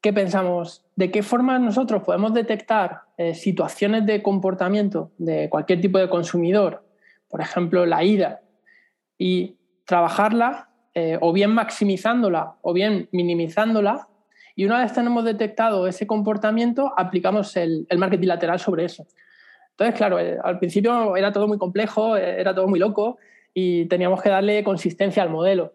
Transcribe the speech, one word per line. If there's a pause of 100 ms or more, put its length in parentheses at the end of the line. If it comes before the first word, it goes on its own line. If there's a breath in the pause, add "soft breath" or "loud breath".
que
pensamos, (100)
¿de
qué
forma
nosotros
podemos
detectar, (160)
eh,
situaciones
de
comportamiento
de
cualquier
tipo
de
consumidor, (440 soft breath)
por
ejemplo,
la
ira, (760 soft breath)
y (280)
trabajarla, (240)
eh,
o
bien
maximizándola
o
bien
minimizándola? (480 soft breath)
Y
una
vez
tenemos
detectado
ese
comportamiento,
aplicamos
el,
el
marketing
lateral
sobre
eso. (640 soft breath)
Entonces,
claro,
eh,
al
principio
era
todo
muy
complejo,
eh,
era
todo
muy
loco (360 soft breath)
y
teníamos
que
darle
consistencia
al
modelo.